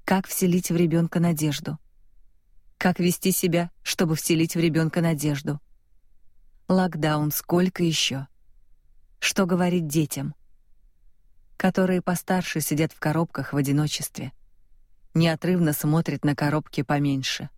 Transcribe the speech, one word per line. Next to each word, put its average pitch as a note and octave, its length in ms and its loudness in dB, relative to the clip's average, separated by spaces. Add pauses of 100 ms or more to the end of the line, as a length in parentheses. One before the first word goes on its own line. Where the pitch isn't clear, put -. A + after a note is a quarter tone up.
Как F#3+ 220 0
вселить F3+ 440 0
в E3 40 2
ребёнка E3+ 440 2
надежду? D3+ 580 0 (1000)
Как F3+ 220 0
вести F3+ 320 2
себя, F3 400 0 (100)
чтобы - 340 0
вселить E3 400 0
в E3+ 40 2
ребёнка D#3+ 420 2
надежду? D3 580 0 (1080)
Локдаун, D#3 640 2
сколько F3 520 0
ещё? C#3 440 0 (920)
Что - 260 0
говорить F3 420 2
детям, D3 480 -2 (1200)
которые F#3 440 2
постарше F3+ 600 -2
сидят D#3 320 -2
в - 60 -20
коробках D3+ 520 -2
в C#3 60 -2
одиночестве, C#3+ 720 -2 (840)
неотрывно E3 600 0
смотрят D3+ 500 -2
на D3 120 0
коробки D3 460 -2
поменьше? C#3+ 760 -2